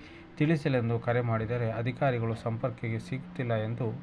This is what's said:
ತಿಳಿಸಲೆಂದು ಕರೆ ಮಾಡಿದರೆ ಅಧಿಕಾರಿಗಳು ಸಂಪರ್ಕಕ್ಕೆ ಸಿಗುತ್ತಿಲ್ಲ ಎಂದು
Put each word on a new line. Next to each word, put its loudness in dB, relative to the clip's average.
ತಿಳಿಸಲೆಂದು 4
ಕರೆ 2
ಮಾಡಿದರೆ 2
ಅಧಿಕಾರಿಗಳು 0
ಸಂಪರ್ಕಕ್ಕೆ -2
ಸಿಗುತ್ತಿಲ್ಲ -4
ಎಂದು 0